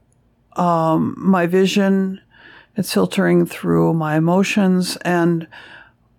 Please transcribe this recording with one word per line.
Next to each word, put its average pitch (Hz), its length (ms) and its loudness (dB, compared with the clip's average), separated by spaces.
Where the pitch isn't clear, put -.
um, 165 640 0
my 180 280 2
vision. 190 760 0
It's 196 160 -6
filtering 175 540 2
through 170 480 0
my 156 220 -2
emotions 180 840 0
and 170 500 -2